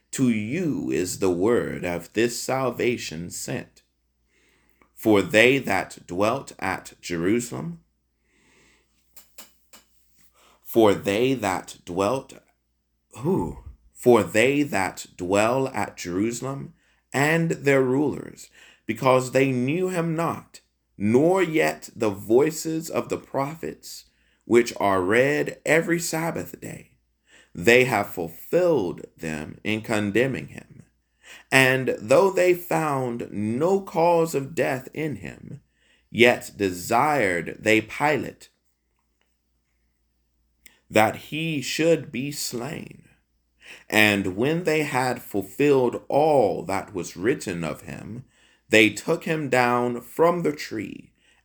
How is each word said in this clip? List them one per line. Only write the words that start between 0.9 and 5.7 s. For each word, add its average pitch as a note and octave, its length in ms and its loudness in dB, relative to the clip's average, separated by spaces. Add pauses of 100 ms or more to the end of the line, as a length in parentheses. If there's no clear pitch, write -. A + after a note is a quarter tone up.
is E2+ 280 -2
the F#2+ 120 2
word F2 540 0
of F2 300 -6
this A#2 260 0
salvation A#2 920 -4
sent. - 520 -10 (1120)
For G#2+ 260 4
they A2 380 4
that G2 480 -4